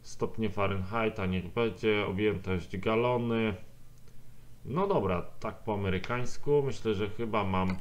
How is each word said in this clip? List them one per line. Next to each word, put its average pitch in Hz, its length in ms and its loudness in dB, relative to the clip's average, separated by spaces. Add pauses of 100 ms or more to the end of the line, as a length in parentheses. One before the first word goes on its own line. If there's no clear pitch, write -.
stopnie 110 480 -2
Fahrenheita 98 760 0
niech 90 260 -2
będzie, 110 540 2
objętość 95 720 0
galony. 113 760 2 (1080)
No 180 220 0
dobra, 95 360 2 (180)
tak 110 180 -6
po 107 160 -2
amerykańsku. 120 880 2
Myślę, 113 320 0
że 101 160 0
chyba 107 340 0
mam 92 360 2